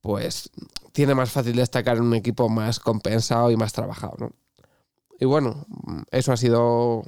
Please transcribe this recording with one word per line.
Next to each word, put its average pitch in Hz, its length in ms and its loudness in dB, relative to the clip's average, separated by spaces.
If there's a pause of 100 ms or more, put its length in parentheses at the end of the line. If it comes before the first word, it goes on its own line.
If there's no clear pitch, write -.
pues 110 480 -6 (420)
tiene 139 240 2
más 127 160 0
fácil 120 240 -2
destacar 123 420 0
en 117 60 2
un 117 120 4
equipo 113 340 0
más 110 300 -2
compensado 117 720 2
y 113 60 4
más 107 160 0
trabajado, - 460 -8
¿no? - 120 -8 (880)
Y 131 60 0
bueno, 139 400 0 (460)
eso 131 220 0
ha 117 40 0
sido 117 720 2